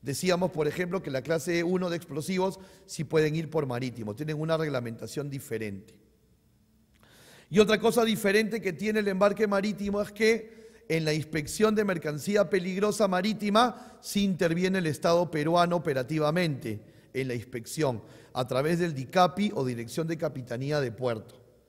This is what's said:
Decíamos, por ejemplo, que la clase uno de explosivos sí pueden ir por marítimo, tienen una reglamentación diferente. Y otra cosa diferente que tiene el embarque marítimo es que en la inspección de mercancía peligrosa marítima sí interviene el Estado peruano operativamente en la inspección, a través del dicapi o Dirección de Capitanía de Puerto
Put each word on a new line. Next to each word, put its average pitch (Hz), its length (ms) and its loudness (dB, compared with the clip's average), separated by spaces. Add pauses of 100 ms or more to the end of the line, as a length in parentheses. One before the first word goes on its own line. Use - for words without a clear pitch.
Decíamos, 175 500 0
por 147 160 0
ejemplo, 180 360 -2
que 151 80 -8
la 131 100 -2
clase 170 420 -2
uno 180 260 0
de 170 80 -2
explosivos 185 600 -2 (260)
sí - 180 -8
pueden 156 320 2
ir 160 140 -4
por 151 160 -2
marítimo, 120 500 -6
tienen 151 240 -6
una 160 180 0
reglamentación 131 720 -4
diferente. 110 680 -8 (1500)
Y 175 100 4
otra 214 200 6
cosa 226 260 4
diferente 214 560 2
que 185 120 -2
tiene 214 260 0
el 202 80 0
embarque 202 400 2
marítimo 202 540 -2
es 208 100 -4
que - 760 -2
en 165 160 0
la 151 100 2
inspección 156 600 0
de 214 80 2
mercancía 180 680 0
peligrosa 196 580 0
marítima 208 920 0
sí 202 220 -2
interviene 185 540 2
el 175 100 0
Estado 170 420 2
peruano 170 460 2
operativamente 147 1040 0 (340)
en 131 140 -2
la 123 60 -4
inspección, 120 680 -4 (320)
a 123 140 -2
través 151 320 0
del 170 140 0
dicapi 180 600 2
o 139 120 -2
Dirección 120 420 -4
de 165 100 -4
Capitanía 139 640 -4
de 123 140 -2
Puerto 117 420 -4 (340)